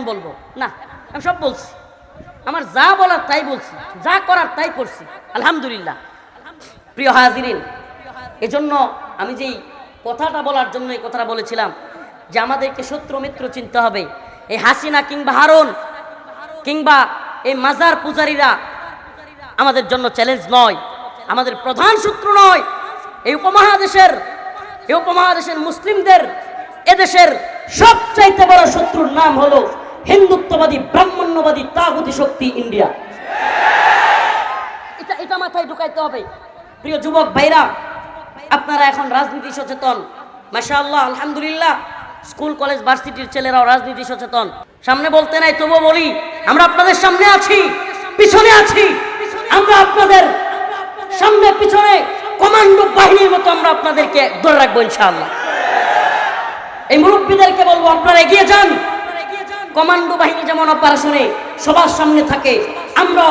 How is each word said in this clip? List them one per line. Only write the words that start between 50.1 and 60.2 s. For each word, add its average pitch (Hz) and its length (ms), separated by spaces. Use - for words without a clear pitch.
সামনে 403 280
পিছনে 415 340
কমান্ডো 403 420
বাহিনীর 381 360
মতো 359 220
আমরা 339 200
আপনাদেরকে 302 460
ধরে 302 180
রাখবো 240 260
ইনশাআল্লাহ। 180 420
এই 302 100
মুরব্বীদেরকে 381 680
বলবো, 339 240
আপনারা 339 300
এগিয়ে 392 260
যান, 403 180
কমান্ডো 349 440